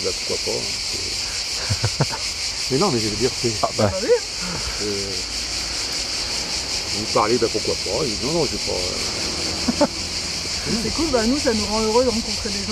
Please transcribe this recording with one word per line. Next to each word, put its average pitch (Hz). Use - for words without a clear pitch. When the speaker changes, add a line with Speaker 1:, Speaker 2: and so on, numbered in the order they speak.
Speaker 1:
bah, 95
pourquoi 98
pas, 120
hein, 127
c'est 143
<laughs> -
mais 131
non, 190
mais 120
je 107
veux 104
dire, 117
c'est 120
Speaker 2:
Ah, -
bah. 107
Speaker 3:
Bah -
oui, 240
hein. 453
Speaker 1:
euh, 202
vous 107
parlez, 113
bah, 110
pourquoi 101
pas, 107
et 120
non, 143
non, 170
je 104
vais 104
pas, 285
euh, -
Speaker 3:
<laughs> -
C'est 220
cool, 311
bah, 240
nous, 262
ça 285
nous 214
rend 214
heureux 220
de 247
rencontrer 214
des 196